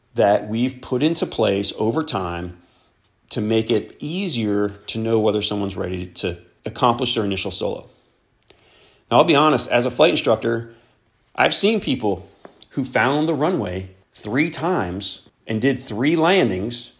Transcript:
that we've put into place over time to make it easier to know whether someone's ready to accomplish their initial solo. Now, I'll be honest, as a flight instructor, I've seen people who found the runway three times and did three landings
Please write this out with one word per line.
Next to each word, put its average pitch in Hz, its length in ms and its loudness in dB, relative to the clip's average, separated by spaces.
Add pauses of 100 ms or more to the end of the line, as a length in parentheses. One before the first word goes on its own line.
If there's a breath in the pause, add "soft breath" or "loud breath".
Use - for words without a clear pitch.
(140)
that 104 340 4
we've 123 340 -2
put 127 200 -2
into 165 220 0
place 101 540 0
over 117 240 0
time 90 580 -6 (680 soft breath)
to 117 100 -4
make 110 300 0
it 104 300 -2
easier 120 720 -2 (180)
to - 100 -6
know 113 220 2
whether 107 200 2
someone's 98 360 -4
ready 92 300 -6
to 90 300 -6 (300)
accomplish 120 480 0
their 107 100 0
initial 98 280 -2
solo. - 360 -6 (1200 soft breath)
Now, 117 80 6
I'll 151 60 8
be 170 120 4
honest, 151 340 4
as 120 160 2
a 123 40 0
flight 160 200 4
instructor, 117 640 0 (640 soft breath)
I've 151 180 2
seen 208 260 2
people 98 480 -2 (420)
who 135 140 -4
found 135 440 0
the 165 60 0
runway 107 560 -2 (220)
three 143 380 -2
times 110 800 -4 (160)
and 110 160 -2
did 131 160 2
three 131 380 -2
landings 120 840 0